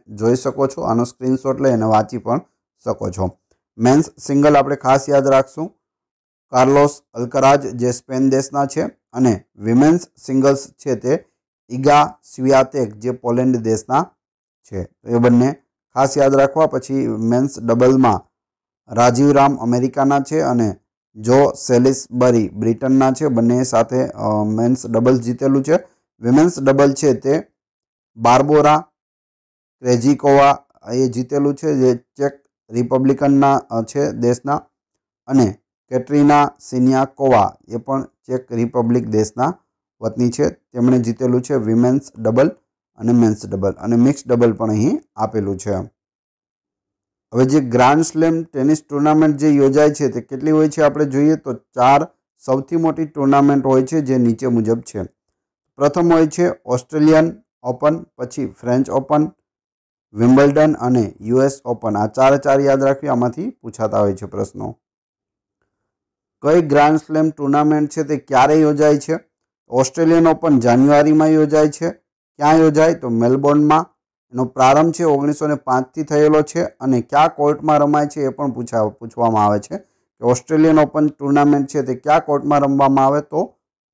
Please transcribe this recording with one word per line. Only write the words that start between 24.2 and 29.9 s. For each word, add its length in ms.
મેન્સ 420
ડબલ્સ 340
જીતેલું 420
છે. 160
વિમેન્સ 400
ડબલ 320
છે 220
તે 320
બાર્બોરા 640
ક્રેજિકોવા 840